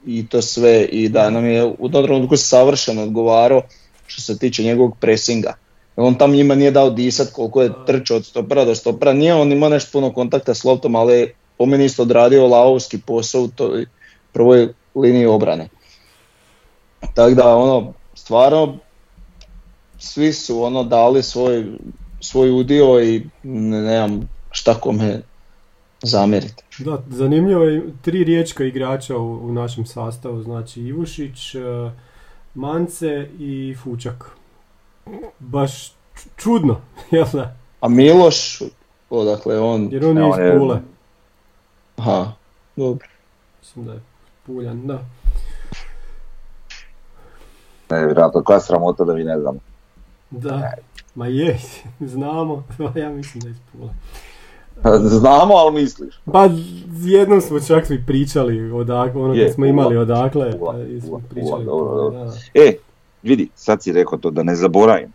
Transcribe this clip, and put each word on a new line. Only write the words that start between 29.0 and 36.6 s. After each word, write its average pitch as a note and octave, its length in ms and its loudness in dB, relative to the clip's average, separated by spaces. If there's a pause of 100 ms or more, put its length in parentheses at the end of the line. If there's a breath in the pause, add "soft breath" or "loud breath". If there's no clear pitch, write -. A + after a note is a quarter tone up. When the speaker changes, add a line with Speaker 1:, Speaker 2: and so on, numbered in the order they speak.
Speaker 2:
u, A#2 240 -8
u A#2+ 120 -10
našem A#2+ 340 -6
sastavu, A#2 560 -12
znači A#2 400 -14
Ivušić, C#3+ 720 -12
e, C3+ 40 -10 (960 soft breath)
Mance D3 760 -8 (100)
i C3+ 380 -10
Fučak. A#2+ 600 -14 (1040)
Baš C3+ 500 -8
ču-, - 480 -20
čudno, F3 440 -2 (160)